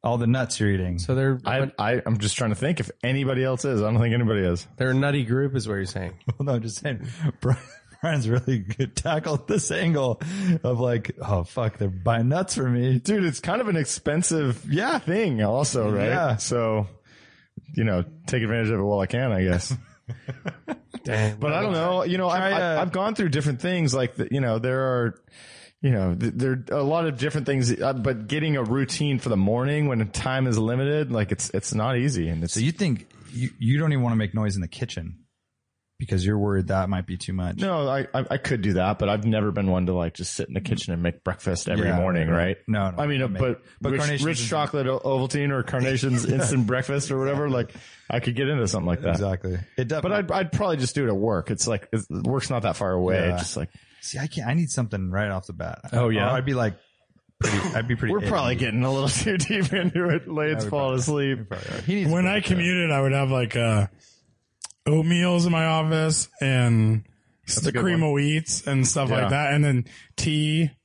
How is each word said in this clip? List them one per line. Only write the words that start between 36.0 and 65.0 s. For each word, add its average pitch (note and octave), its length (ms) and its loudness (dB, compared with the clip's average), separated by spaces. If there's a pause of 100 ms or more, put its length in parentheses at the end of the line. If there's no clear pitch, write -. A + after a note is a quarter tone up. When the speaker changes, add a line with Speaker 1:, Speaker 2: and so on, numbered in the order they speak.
Speaker 1:
because F#2 240 0
you're G#2 140 2
worried G2 300 0
that F#2+ 200 0
might F#2 180 -2
be F#2 100 -6
too - 160 -8
much? F2+ 260 -2
Speaker 3:
No, E3+ 300 0
I, C3+ 140 0 (120)
I, C3 160 0
I C3+ 80 -2
could A#2 240 -2
do G2 120 2
that, F#2 260 2
but G2+ 80 2
I've G#2 160 0
never G#2+ 260 2
been F#2+ 180 0
one F2+ 180 4
to, F#2 80 0
like, E2+ 200 0
just - 200 -8
sit - 140 -4
in - 60 -12
the F#2+ 60 0
kitchen - 320 -4
and E2+ 100 -2
make F2 220 -2
breakfast F2+ 440 -2
every G2+ 200 0
Speaker 1:
Yeah, F#2 120 2
Speaker 3:
morning, F2 280 2
Speaker 1:
right. E2+ 180 2
Speaker 3:
right? F#2+ 100 -2 (120)
Speaker 1:
No, G2+ 220 0
no, F2 120 -8
Speaker 3:
I D3 60 0
mean, C#3 120 0
Speaker 1:
I C3 40 0
Speaker 3:
uh, B2+ 40 -2
Speaker 1:
mean, F#2+ 140 -4
Speaker 3:
but B2+ 200 0 (180)
Speaker 1:
but C3+ 120 -2
Speaker 3:
rich, C#3 80 0
Speaker 1:
carnations D3 260 0
Speaker 3:
rich D#3 140 -2
Speaker 1:
is A#2 80 -2
Speaker 3:
chocolate D3 380 0
O-, C3 140 0
Ovaltine C#3 500 0
or C3+ 140 0
carnations B2+ 600 0
Speaker 1:
<laughs> - 80 0
Speaker 3:
instant B2+ 360 2
breakfast C3+ 420 0
or C3+ 80 0
whatever, C#3 320 0
like, A#2+ 220 0 (380)
I A#2+ 100 0
could A#2+ 160 -2
get C3+ 120 0
into C3+ 200 2
something F2+ 180 0
like F2 160 0
that. F2 80 2
Speaker 1:
Exactly. F#2 440 0
It F2+ 60 -2 (160)
Speaker 3:
But B2+ 120 -2
Speaker 1:
definitely D#3 300 0
Speaker 3:
I'd, F3 120 -2 (160)
I'd D#3 60 -6
probably F3+ 260 0
just B2+ 160 -2
do C#3+ 100 0
it A#2 40 2
at G2+ 80 2
work. G2+ 340 0
It's - 180 -2
like, G#2+ 240 -2
it's, A2+ 180 -2
work's A#2+ 400 -2
not A#2+ 120 0
that F#2 140 0
far F#2+ 160 0
away. F2+ 360 2
Speaker 1:
Yeah. F2 100 0
Speaker 3:
Just F2 180 -4
like D#2 120 -4 (320)
Speaker 1:
See, - 200 -10
I D3+ 80 -4
can't, A#2+ 200 -6
I C3 60 0
need E3 160 0
something G2+ 400 -2
right G2+ 180 0
off F#2+ 200 -4
the F#2 40 -12
bat. E2+ 280 -10 (120)
Speaker 3:
Oh, A#2+ 160 4
yeah? G#2 240 2
Speaker 1:
Or B2+ 40 0
I'd C3 100 -2
be, C#3 80 0
like, A2 200 0 (680)
pretty, G#2 180 0 (160)
I'd A2+ 140 -2
be A#2+ 80 0
pretty A#2 180 0
Speaker 3:
We're G#3 60 0
probably C#3+ 320 0
Speaker 1:
edgy. B2+ 140 0
Speaker 3:
getting A#2+ 180 0
a C3+ 80 0
little C3+ 160 0
<laughs> - 20 2
too G3 260 0
deep F#3 360 0
into F3+ 380 0
it. E3 180 0
Lane's D3+ 340 -2
Speaker 1:
Yeah, - 20 -2
we G#2+ 60 -4
Speaker 3:
falling C3 320 0
Speaker 1:
probably, C#3+ 300 0
Speaker 3:
asleep. B2 80 -2
Speaker 1:
we G#2+ 40 -8
probably - 340 -8
are. - 40 -6
He C#3 140 0
needs F3 160 0
Speaker 4:
When F3+ 120 2
Speaker 1:
a F3+ 40 2
Speaker 4:
I G3 60 0
Speaker 1:
break, G#3 100 0
though. - 60 -4
Speaker 4:
commuted, F3 420 2
I C#3 100 2
would C3+ 100 2
have, C#3 200 2
like, B2 240 0
uh, A2 320 4 (960)
oatmeals F3 600 2